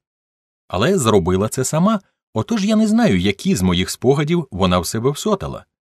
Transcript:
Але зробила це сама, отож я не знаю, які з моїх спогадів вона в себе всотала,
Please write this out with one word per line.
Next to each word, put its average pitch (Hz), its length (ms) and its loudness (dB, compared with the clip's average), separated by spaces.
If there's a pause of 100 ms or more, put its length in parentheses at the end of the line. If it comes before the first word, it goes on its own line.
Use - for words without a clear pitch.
(680)
Але 135 300 0
зробила 101 500 2
це 127 160 -6
сама, 190 360 0 (340)
отож 190 300 -2
я 214 120 2
не 220 100 2
знаю, 110 320 2
які 101 380 0
з 92 60 -2
моїх 92 280 0
спогадів 151 600 0
вона 180 280 2
в 85 80 -4
себе 113 240 -2
всотала, - 540 -6 (180)